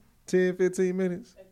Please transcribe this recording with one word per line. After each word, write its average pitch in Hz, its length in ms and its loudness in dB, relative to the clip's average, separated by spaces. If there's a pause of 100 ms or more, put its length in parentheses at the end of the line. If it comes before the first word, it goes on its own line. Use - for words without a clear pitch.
(260)
Ten, 185 300 2
fifteen 185 400 0
minutes? 185 400 -4 (160)